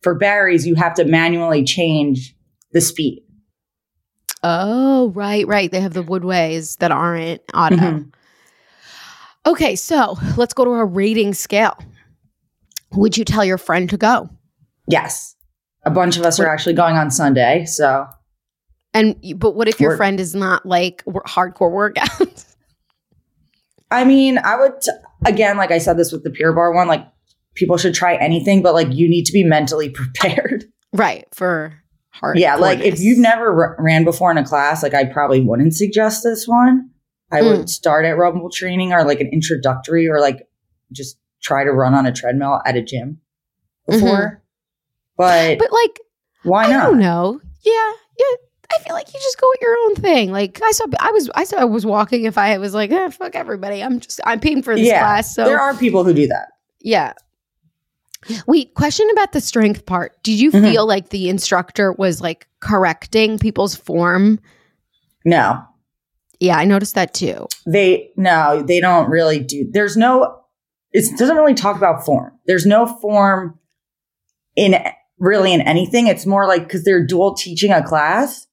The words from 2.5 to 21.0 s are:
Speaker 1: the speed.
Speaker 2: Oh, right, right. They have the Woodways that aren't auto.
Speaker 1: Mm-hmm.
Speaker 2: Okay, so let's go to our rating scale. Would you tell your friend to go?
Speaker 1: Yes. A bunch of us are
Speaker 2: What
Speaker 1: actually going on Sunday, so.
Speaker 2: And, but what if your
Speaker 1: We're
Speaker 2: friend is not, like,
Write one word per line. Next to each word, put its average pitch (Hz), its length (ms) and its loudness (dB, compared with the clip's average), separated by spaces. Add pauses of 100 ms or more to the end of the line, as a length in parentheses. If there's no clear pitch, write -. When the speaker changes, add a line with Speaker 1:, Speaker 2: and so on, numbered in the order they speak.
Speaker 1:
the 165 80 2
speed. - 420 -4 (1200)
Speaker 2:
Oh, 233 680 0
right, 202 360 -4
right. 196 240 0
They 185 100 -4
have 190 140 -4
the 180 80 -6
Woodways 170 760 -4
that 170 120 0
aren't 165 500 -4 (140)
auto. 170 220 2
Speaker 1:
Mm-hmm. 160 320 0 (1400)
Speaker 2:
Okay, 311 300 0
so 254 400 -2 (200)
let's 240 180 -2
go 262 100 2
to 247 80 0
our 233 140 0
rating 202 480 -2
scale. 202 420 -2 (1160)
Would 196 220 2
you 220 80 -2
tell 214 200 0
your 185 140 -2
friend 175 320 -2
to 208 60 -4
go? 220 320 0 (580)
Speaker 1:
Yes. - 480 -4 (500)
A 156 60 -2
bunch 175 260 0
of 170 80 -6
us 165 140 2
are 170 60 2
Speaker 2:
What 160 80 0
Speaker 1:
actually 165 220 -2
going 165 220 2
on 151 140 0
Sunday, 139 540 0
so. 139 420 -2 (880)
Speaker 2:
And, 214 220 2 (200)
but 190 200 0
what 220 120 0
if 220 120 -2
your 160 100 4
Speaker 1:
We're 156 60 0
Speaker 2:
friend 196 240 -2
is 170 140 -8
not, 190 320 -2
like, 180 400 -2